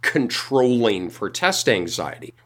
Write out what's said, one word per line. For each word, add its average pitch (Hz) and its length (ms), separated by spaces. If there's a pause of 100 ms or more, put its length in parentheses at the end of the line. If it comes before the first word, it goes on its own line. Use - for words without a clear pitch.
controlling 120 1080
for 101 200
test 185 380
anxiety." 87 640 (120)